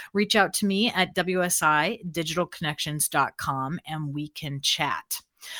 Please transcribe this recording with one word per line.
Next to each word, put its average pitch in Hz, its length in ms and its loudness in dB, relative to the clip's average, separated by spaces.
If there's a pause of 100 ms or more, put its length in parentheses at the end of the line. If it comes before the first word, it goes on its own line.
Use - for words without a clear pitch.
(160)
Reach 208 180 2
out 196 200 4
to 208 120 2
me 196 260 2
at 180 220 0
W 185 280 2
S 175 200 2
I 156 360 4 (120)
digital 165 360 -2
connections 151 600 -4
dot 139 300 0
com 139 500 -2
and 151 280 -4
we 147 140 -6
can 143 340 -8
chat. - 580 -2 (400)